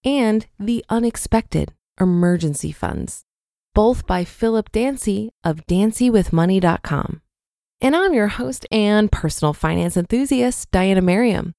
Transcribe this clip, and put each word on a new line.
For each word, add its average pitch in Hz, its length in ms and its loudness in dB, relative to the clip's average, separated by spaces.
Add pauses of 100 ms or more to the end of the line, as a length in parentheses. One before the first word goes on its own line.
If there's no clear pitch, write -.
and 233 420 0 (140)
the 226 300 -4
Unexpected 226 840 -2 (280)
Emergency 175 720 0
Funds, - 500 -8 (500)
both 226 320 2
by 180 200 -2
Philip 226 480 -2
Dancy 220 580 -4 (100)
of 160 260 -4
Dancy 220 420 2
with 214 240 2
money 170 260 4
dot 175 240 0
com. - 380 -6 (580)
And 269 160 2
I'm 370 180 2
your 214 140 2
host 247 460 -8
and 208 360 2
personal 151 440 0
finance 170 420 -2
enthusiast, 247 760 0
Diana 190 300 2
Merriam. 185 580 0